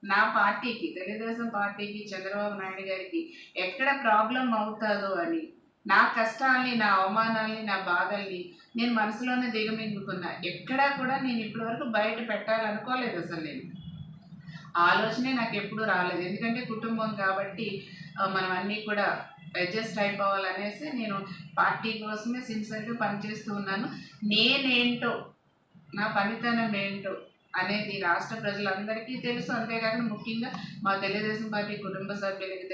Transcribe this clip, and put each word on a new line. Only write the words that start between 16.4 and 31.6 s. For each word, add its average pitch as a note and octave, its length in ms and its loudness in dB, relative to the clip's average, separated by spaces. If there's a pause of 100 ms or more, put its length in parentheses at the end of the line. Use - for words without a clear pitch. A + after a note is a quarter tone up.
కుటుంబం A3 600 -2
కాబట్టి, G3 640 -2 (340)
ఆ, G3 60 4
మనం F#3+ 260 0
అన్నీ G3+ 220 0
కూడా G#3 500 0 (360)
అడ్జస్ట్ G3 380 -2
అయిపోవాలనేసి G3 960 0
నేను G3+ 300 -2 (320)
పార్టీ G3+ 340 2
కోసమే G#3+ 480 -4
సిన్సియర్‌గా G#3+ 560 -4
పనిచేస్తూ G#3 580 -2
ఉన్నాను. G3 340 0 (360)
నేనేంటో, A#3+ 1040 4 (680)
నా G#3 120 0
పనితనం A3 720 2
ఏంటో G3 400 -2 (400)
అనేది G3+ 440 0
రాష్ట్ర F3+ 360 2
ప్రజలందరికీ G#3 800 -2
తెలుసు. A#3+ 360 -2
అంతేకాకుండా A3+ 520 0
ముఖ్యంగా A3+ 480 -2 (300)
మా G3 140 2
తెలుగుదేశం G#3+ 580 0
పార్టీ G#3 220 -2